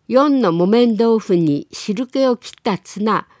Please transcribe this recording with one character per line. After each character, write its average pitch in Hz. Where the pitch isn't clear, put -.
四 269
の 190
木 175
綿 233
豆 226
腐 196
に 156
汁 214
気 269
を 247
切 -
っ -
た 190
ツ -
ナ、 214